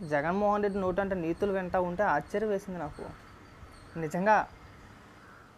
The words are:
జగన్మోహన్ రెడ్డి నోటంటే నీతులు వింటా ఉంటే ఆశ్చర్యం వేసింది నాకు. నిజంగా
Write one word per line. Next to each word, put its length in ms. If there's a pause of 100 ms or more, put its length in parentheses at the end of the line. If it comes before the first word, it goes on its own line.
జగన్మోహన్ 600
రెడ్డి 160
నోటంటే 360
నీతులు 380
వింటా 280
ఉంటే 220
ఆశ్చర్యం 480
వేసింది 280
నాకు. 260 (960)
నిజంగా 480 (1120)